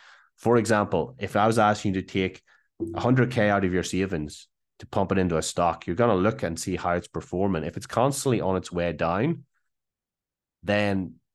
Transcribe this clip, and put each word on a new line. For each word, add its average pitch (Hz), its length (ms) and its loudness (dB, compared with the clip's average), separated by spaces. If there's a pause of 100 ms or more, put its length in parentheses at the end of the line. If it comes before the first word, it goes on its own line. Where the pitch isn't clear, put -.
(360)
For 117 200 2
example, 101 640 0
if 101 180 -6
I 104 100 4
was 113 120 2
asking 104 360 2
you 95 60 0
to 90 60 -10
take 95 360 -4 (520)
a - 60 -6
hundred 127 300 4
K 104 200 2
out 101 140 2
of 90 100 0
your 87 80 2
savings 90 640 -4 (320)
to - 80 -16
pump 101 260 0
it 95 60 2
into 87 180 2
a 80 60 2
stock, - 440 -2
you're 85 100 -4
gonna 117 180 4
look 104 280 2
and 82 160 -4
see 90 180 -4
how 87 160 -2
it's 87 160 -2
performing. 90 560 -2
If 85 120 -6
it's - 100 -10
constantly 131 540 0
on 92 160 0
its 90 160 -6
way 85 220 -2
down, 92 500 -2 (1200)
then 101 540 0 (180)